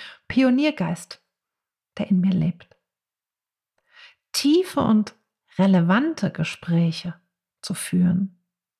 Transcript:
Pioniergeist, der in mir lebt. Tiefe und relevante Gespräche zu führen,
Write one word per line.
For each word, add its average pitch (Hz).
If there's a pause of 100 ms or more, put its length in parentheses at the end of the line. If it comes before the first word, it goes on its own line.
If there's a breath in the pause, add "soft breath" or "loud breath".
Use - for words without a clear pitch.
(280 loud breath)
Pioniergeist, 254 (800)
der -
in 185
mir 190
lebt. 175 (1600 soft breath)
Tiefe 311
und 214 (440)
relevante 196
Gespräche 170 (480)
zu 185
führen, 180 (420)